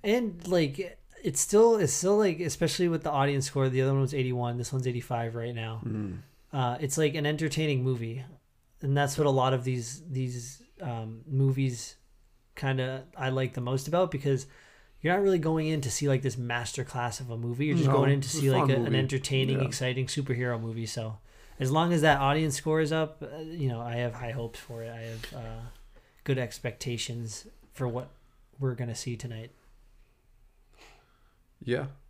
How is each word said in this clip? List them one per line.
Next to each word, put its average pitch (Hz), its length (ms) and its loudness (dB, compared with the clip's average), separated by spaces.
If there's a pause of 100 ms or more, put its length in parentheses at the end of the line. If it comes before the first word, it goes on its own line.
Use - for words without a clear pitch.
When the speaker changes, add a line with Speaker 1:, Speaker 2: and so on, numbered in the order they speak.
Speaker 1:
And, 208 440 0
like, 175 500 0 (240)
it's - 180 0
still, 226 360 8
it's 165 160 2
still, 196 240 2
like, 190 240 4
especially 170 480 0
with 160 160 0
the 160 60 -2
audience 139 360 2
score, 135 220 2
the 127 140 2
other 135 100 4
one 135 100 4
was 139 120 0
eighty-one, 123 420 0
this 120 160 -4
one's 127 140 0
eighty-five 117 500 -2
right 117 180 -6
now. 113 300 -6
Speaker 2:
Mm. 104 340 -4 (340)
Speaker 1:
Uh, 123 280 0
it's, 143 180 -2
like, 151 160 4
an 147 120 0
entertaining 151 580 0
movie. 120 400 -4 (580)
And 139 140 2
that's 143 220 2
what 151 100 4
a - 20 6
lot 131 240 4
of 123 80 0
these, 123 480 -4
these, 123 520 -6 (180)
um, 113 480 -8
movies 135 680 0 (600)
kinda 131 480 -2 (120)
I 131 140 -2
like 131 240 0
the 127 60 -4
most 131 280 -2
about, 175 220 2
because 135 360 0 (540)
you're 160 140 2
not 202 80 4
really 190 160 4
going 160 300 2
in 156 120 0
to 131 100 -4
see, 143 180 0
like, 135 140 2
this 127 140 -2
masterclass 120 840 -4
of 123 100 -10
a 117 60 -6
movie. 120 300 -2
You're 151 100 2
just 151 120 4
Speaker 2:
No, 135 80 6
Speaker 1:
going 139 160 6
in 139 80 2
to 139 60 -2
Speaker 2:
it's - 80 -4
a 160 60 -2
Speaker 1:
see, 139 100 4
like, 131 120 4
Speaker 2:
fun 135 80 4
Speaker 1:
a, 135 40 6
an 123 100 2
Speaker 2:
movie. 131 140 2
Speaker 1:
entertaining, 131 640 0
Speaker 2:
Yeah. 131 60 2
Speaker 1:
exciting 127 400 -2
superhero 123 540 -2
movie. 113 260 -6
So 110 320 -6 (420)
as 131 100 0
long 170 220 4
as 160 100 4
that 143 180 6
audience 143 360 2
score 160 240 0
is 151 120 2
up, 160 300 -2
uh, 147 160 -12
you 160 300 -4
know, 117 120 -2
I 120 160 -4
have 120 180 -2
high 120 180 -8
hopes 117 260 -8
for 113 240 -12
it. 117 80 -10
I 117 120 -12
have, 113 320 -10
uh, 113 260 -10 (640)
good 131 140 0
expectations 117 1080 -6 (260)
for 131 160 -4
what 123 220 -6 (480)
we're 135 160 -2
gonna 117 220 -6
see 120 200 -6
tonight. 117 340 -10 (2250)
Speaker 2:
Yeah. 120 220 0 (240)